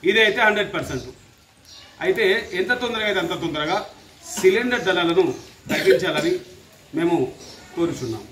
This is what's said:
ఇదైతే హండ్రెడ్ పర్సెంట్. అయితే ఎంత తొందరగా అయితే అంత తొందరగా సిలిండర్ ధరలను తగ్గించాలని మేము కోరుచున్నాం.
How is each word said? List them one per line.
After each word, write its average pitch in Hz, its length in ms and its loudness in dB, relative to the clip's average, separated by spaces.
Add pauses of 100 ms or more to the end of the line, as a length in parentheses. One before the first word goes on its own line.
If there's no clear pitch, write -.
(100)
ఇదైతే 220 360 4
హండ్రెడ్ 208 280 0
పర్సెంట్. 131 340 -8 (960)
అయితే 202 220 2 (260)
ఎంత 185 200 -2 (100)
తొందరగా 226 260 -2
అయితే 190 160 0
అంత 165 160 -4
తొందరగా 156 380 -2 (560)
సిలిండర్ 214 540 2
ధరలను 175 460 2 (360)
తగ్గించాలని 170 640 2 (680)
మేము 170 180 2 (600)
కోరుచున్నాం. 127 560 -4